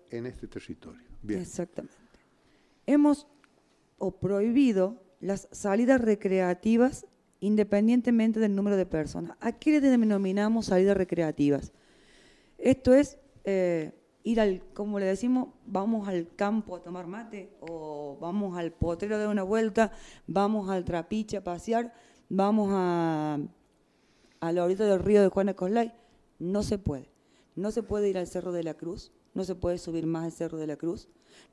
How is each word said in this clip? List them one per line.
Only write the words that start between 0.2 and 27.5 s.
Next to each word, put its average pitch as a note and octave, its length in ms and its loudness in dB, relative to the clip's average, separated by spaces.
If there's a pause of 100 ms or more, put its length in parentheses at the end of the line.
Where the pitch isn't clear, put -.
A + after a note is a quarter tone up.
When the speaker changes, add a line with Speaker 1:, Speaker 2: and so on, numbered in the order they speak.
Speaker 1:
este A#2+ 200 -14
territorio. - 540 -16 (200)
Bien. F#3 200 -4
Speaker 2:
Exactamente. - 560 -10 (880)
Hemos D4 400 4 (720)
o F#3+ 140 -4
prohibido G#3 920 2 (160)
las G3 320 -6
salidas A#3 500 2
recreativas G#3 1040 2 (360)
independientemente A3 1000 2
del G#3 160 2
número G3+ 220 0
de F#3 80 2
personas. E3 540 -6
¿A A3+ 140 -4
qué - 200 0
le D4+ 80 4
denominamos G#3+ 840 2
salidas F#3+ 300 4
recreativas? D#3 760 0 (840)
Esto B3+ 360 4
es, C#4+ 240 4 (280)
eh, F3 480 0 (300)
ir A3+ 180 2
al, F#3+ 200 2 (120)
como G#3 260 -4
le G3 60 -2
decimos, B3 440 0 (160)
vamos G3+ 440 -2
al F3 260 -4
campo G#3 400 -2
a F3 60 -12
tomar F3 260 -12
mate, G#3 440 -14 (100)
o D3+ 580 -12
vamos F3+ 380 -4
al E3 160 -4
potrero E3+ 420 -4
a G#3+ 40 -2
dar G#3+ 100 -2
una G#3 140 -2
vuelta, A3 480 0 (360)
vamos G3 420 0
al F#3+ 140 -2
trapiche G3+ 540 -4
a F#3+ 60 -8
pasear, A3+ 500 -4 (340)
vamos G3+ 460 2
a E3 680 0 (1000)
a E3 120 -4
la F3 120 0
orilla F#3+ 220 2
del G3 140 4
río G3+ 220 6
de G3 80 6
Juana G3 240 0
Coslay, A3+ 400 -2 (460)
no F#3+ 240 -2
se G#3 140 -4
puede. D3 320 -6 (460)